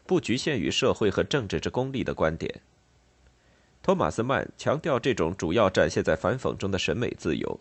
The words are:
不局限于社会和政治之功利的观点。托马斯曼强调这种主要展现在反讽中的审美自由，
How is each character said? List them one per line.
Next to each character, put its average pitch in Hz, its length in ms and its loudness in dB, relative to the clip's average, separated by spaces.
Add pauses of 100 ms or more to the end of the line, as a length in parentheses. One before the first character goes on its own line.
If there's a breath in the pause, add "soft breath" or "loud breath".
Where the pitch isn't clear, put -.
不 180 120 2
局 107 160 -2
限 131 240 -2
于 76 120 0
社 120 200 2
会 98 200 2
和 87 120 2
政 117 240 0
治 82 120 -2
之 87 100 -4
功 131 240 -2
利 113 100 -2
的 69 80 -2
观 80 240 2
点。 - 260 -6 (1200 soft breath)
托 190 100 4
马 123 160 2
斯 - 140 -4
曼 123 340 0
强 123 220 -2
调 143 200 -2
这 131 140 0
种 90 240 0
主 85 160 -2
要 104 160 4
展 87 180 4
现 90 160 0
在 80 120 2
反 92 200 0
讽 80 220 -4
中 98 140 -4
的 92 80 -2
审 80 180 -2
美 117 140 -2
自 76 260 -2
由， 50 240 -6